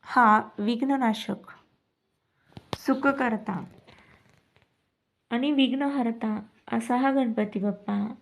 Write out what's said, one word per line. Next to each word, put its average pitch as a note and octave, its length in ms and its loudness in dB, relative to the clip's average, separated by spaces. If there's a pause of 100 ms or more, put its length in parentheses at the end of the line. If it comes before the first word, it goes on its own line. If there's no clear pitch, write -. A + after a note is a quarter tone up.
हा A3 400 6 (160)
विघ्ननाशक, A#3 920 -2 (1300)
सुखकर्ता B3 840 0 (1700)
आणि B3+ 220 0
विघ्नहर्ता B3 880 0 (320)
असा A#3 240 0
हा C4+ 140 2
गणपती A3+ 480 0
बाप्पा G3+ 640 -4